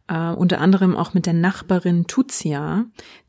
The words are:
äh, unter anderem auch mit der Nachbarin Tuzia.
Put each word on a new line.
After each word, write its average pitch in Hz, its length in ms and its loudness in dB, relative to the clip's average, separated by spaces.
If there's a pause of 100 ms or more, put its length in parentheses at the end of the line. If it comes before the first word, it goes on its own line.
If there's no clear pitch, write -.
äh, 165 220 -4
unter 180 300 0
anderem 185 360 4
auch - 180 -4
mit 185 120 0
der 175 60 0
Nachbarin 175 760 0
Tuzia. 175 800 -2 (420)